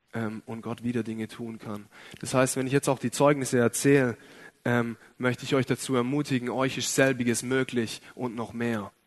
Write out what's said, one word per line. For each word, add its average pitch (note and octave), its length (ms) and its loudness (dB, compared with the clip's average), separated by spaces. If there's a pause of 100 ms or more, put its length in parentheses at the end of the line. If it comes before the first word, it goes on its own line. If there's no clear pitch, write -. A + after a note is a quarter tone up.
(140)
ähm, A2 320 -6
und A2+ 160 -10
Gott A2+ 240 -8
wieder A#2+ 180 -2
Dinge A2 240 -6
tun A2+ 320 -12
kann. G#2 280 -10 (340)
Das A#2+ 120 -6
heißt, C3 220 4
wenn C3 120 -2
ich B2+ 40 -4
jetzt C#3 160 2
auch C3+ 120 0
die B2 120 -4
Zeugnisse C#3 480 4
erzähle, B2 560 4 (480)
ähm, A#2+ 320 0 (220)
möchte B2+ 260 -2
ich C3+ 100 -2
euch C3 120 2
dazu C3 300 -2
ermutigen, B2+ 540 0
euch B2 280 0
ist - 180 -4
selbiges B2 480 2
möglich B2 580 -2 (140)
und B2 200 -8
noch A#2 180 -8
mehr. A#2 400 -4 (140)